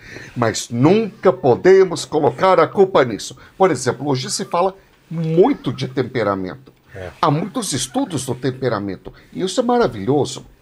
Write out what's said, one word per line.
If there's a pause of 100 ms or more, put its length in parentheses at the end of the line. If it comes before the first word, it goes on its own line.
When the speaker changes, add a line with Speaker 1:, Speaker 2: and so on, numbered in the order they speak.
(340)
Speaker 1:
mas
nunca
podemos
colocar
a
culpa
nisso. (220)
Por
exemplo,
hoje
se
fala (360)
muito
de
temperamento. (220)
Speaker 2:
É. (100)
Speaker 1:
Há
muitos
estudos
do
temperamento, (200)
e
isso
é
maravilhoso, (160)